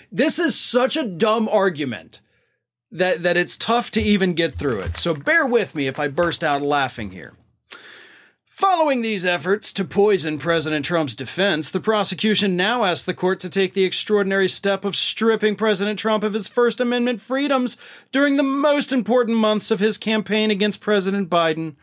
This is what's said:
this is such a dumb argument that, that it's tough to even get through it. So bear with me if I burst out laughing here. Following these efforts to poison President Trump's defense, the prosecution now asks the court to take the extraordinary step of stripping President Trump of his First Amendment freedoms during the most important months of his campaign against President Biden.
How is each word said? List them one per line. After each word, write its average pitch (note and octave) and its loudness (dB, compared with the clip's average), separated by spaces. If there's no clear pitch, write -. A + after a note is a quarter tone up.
this C4+ 0
is E4 2
such B3 2
a D#4 -2
dumb G#3+ 0
argument D3+ -2
that, F3+ -2
that F3 2
it's - 0
tough A3+ 0
to A3+ 0
even G#3 2
get D#3+ -2
through B2+ -2
it. E2+ -6
So E3+ 0
bear D4 0
with A3+ 0
me C#3 -2
if C3+ -4
I D3 -2
burst E3 -2
out C#3+ 0
laughing C3+ -2
here. D#2+ -16
Following D#4+ 2
these G#3+ -2
efforts F3+ 0
to G3 -2
poison E3 2
President D#3 0
Trump's D#3+ 0
defense, D#3+ -2
the F#3+ -2
prosecution G3+ 0
now A3 0
asks F3+ 0
the F3+ -4
court F#3 -2
to F3+ -8
take F#3 0
the F#3+ 2
extraordinary G3 0
step G3 0
of G3 -4
stripping A3 0
President G#3 0
Trump G#3+ 0
of G#3 -2
his G3+ -4
First A#3+ 0
Amendment B3 0
freedoms C4 -2
during C#4 2
the D4 2
most C#4 0
important A#3 0
months G#3+ 0
of G#3 0
his G#3+ 2
campaign G#3+ 0
against G#3 -2
President G3 0
Biden. D#3+ 0